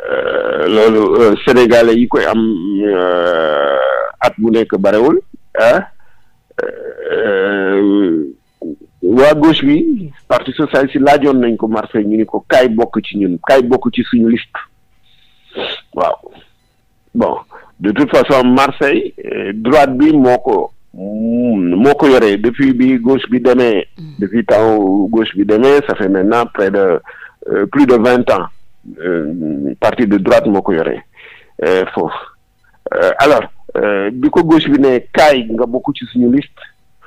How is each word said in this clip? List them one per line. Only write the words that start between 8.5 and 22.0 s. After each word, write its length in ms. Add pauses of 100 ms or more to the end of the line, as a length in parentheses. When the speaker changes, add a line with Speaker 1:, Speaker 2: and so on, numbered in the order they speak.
Speaker 1:
waa 320
gauche 300
bi, 480 (160)
Parti 260
socialiste, 460
laajoon 400
nañ 180
ko 100
Marseille, 380
ñu 120
ni 80
ko, 220
"Kaay 220
bokk 340
ci 140
ñun, 200 (100)
kaay 160
bokk 300
ci 100
suñu 260
liste." 300 (1300)
Waaw. 220 (960)
Bon, 240 (420)
de 120
toute 240
façon, 300
Marseille, 680 (120)
euh, 280
droite 440
bi 160
moo 260
ko, 320 (220)
mm, 840
moo 200
ko 120